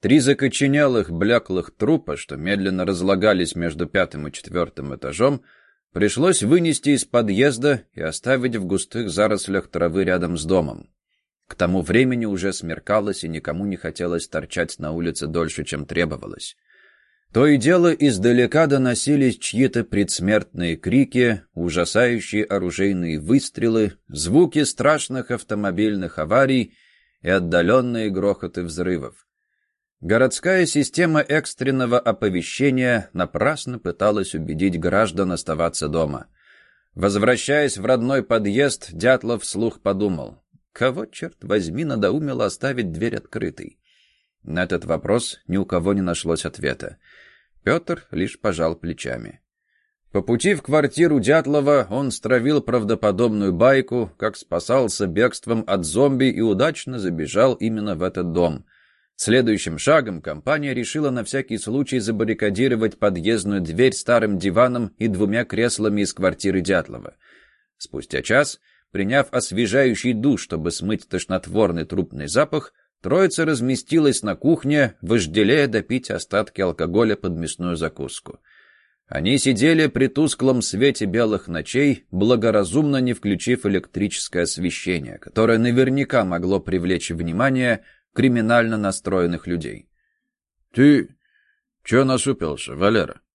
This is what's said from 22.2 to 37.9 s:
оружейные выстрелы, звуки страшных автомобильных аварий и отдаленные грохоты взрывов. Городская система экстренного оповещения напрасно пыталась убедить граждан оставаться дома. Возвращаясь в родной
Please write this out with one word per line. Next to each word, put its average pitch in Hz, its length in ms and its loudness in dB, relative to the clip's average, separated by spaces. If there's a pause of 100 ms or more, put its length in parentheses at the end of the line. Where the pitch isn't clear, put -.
оружейные 90 760 -2
выстрелы, 113 720 0 (140)
звуки 135 580 2
страшных 135 680 -2
автомобильных 104 880 -4
аварий 123 560 2 (480)
и 85 60 -4
отдаленные 101 840 2
грохоты 92 500 -2
взрывов. 85 640 -6 (720)
Городская 131 680 2
система 156 540 2
экстренного 131 760 0
оповещения 117 1160 0
напрасно 117 640 -4
пыталась 98 560 -2
убедить 80 440 -2
граждан 92 520 0
оставаться 82 560 -4
дома. 76 400 -4 (640)
Возвращаясь 110 840 0
в 95 60 -8
родной 127 360 2